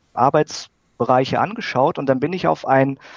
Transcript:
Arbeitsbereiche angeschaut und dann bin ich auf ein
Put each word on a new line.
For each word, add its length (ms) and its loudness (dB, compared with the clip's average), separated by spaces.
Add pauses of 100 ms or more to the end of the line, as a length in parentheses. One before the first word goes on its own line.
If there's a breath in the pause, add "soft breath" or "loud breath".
(120)
Arbeitsbereiche 1300 0
angeschaut 640 -2
und 60 -6
dann 120 2
bin 140 -2
ich 160 -2
auf 180 -2
ein 320 2 (180 loud breath)